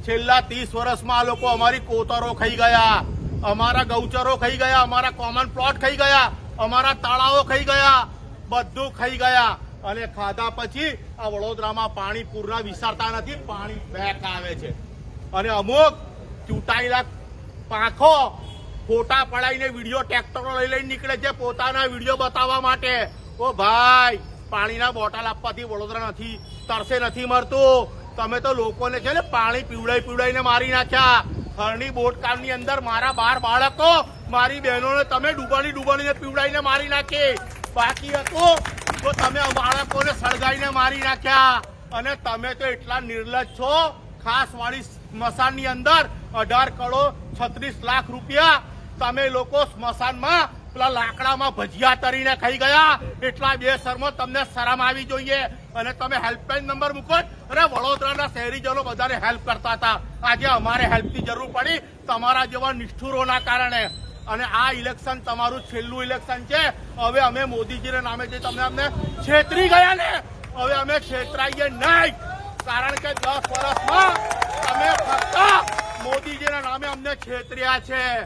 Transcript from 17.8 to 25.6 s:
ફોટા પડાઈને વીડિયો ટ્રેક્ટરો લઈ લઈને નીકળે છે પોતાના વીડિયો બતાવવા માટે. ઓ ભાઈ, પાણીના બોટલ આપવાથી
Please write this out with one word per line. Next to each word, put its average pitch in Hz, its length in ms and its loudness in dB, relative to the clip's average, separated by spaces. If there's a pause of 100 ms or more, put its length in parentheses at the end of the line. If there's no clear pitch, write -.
ફોટા 233 400 2
પડાઈને 262 480 -2
વીડિયો 240 300 -4
ટ્રેક્ટરો 254 500 -4
લઈ 262 160 0
લઈને 262 180 -4
નીકળે 269 280 -6
છે 277 160 -2
પોતાના 254 580 -2
વીડિયો 247 260 -2
બતાવવા 262 440 0
માટે. 254 340 0 (440)
ઓ 254 140 0
ભાઈ, 233 680 6 (320)
પાણીના 226 420 0
બોટલ 226 360 -4
આપવાથી 226 420 -8